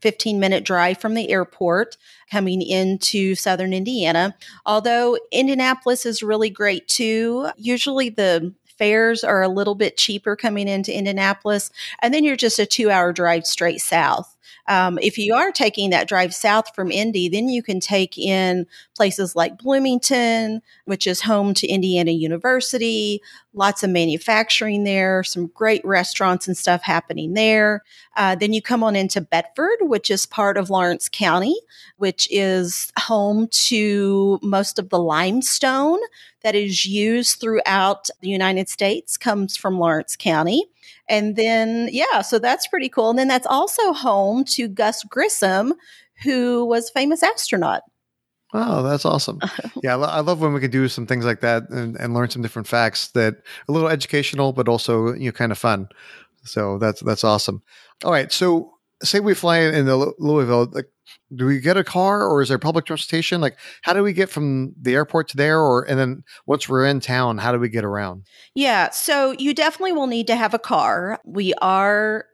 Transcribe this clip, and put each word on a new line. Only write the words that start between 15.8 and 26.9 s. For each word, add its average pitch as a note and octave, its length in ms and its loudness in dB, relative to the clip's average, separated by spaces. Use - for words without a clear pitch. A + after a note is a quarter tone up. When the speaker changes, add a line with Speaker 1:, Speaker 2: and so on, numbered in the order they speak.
Speaker 1:
that D#3+ 180 2
drive F#3 260 0
south A3 400 0
from F#3 160 -4
Indy, G3 380 0
then G#3+ 200 -2
you A#3+ 140 -2
can F#3 180 -4
take F#3+ 380 0
in F#3 480 0
places F#3+ 400 0
like E3+ 220 0
Bloomington, A#3+ 1040 0
which G3 220 -4
is F3+ 160 -2
home G3+ 320 2
to - 120 0
Indiana F3+ 440 2
University, G#3+ 1120 -2
lots G3 300 0
of F#3+ 80 0
manufacturing G3+ 920 0
there, F#3+ 380 2
some F3 260 -4
great A3 360 0
restaurants F#3+ 640 0
and F#3 100 -2
stuff F3 260 2
happening E3 520 -4